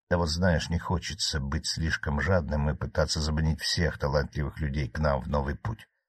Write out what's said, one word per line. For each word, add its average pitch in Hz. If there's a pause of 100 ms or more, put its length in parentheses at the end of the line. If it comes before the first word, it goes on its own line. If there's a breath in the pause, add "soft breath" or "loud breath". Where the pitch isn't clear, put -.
Да 90
вот 85
знаешь, 82
не 85
хочется -
быть 69
слишком 78
жадным 73
и 73
пытаться 76
заманить 78
всех -
талантливых 71
людей 71
к -
нам 73
в -
новый 69
путь. - (220)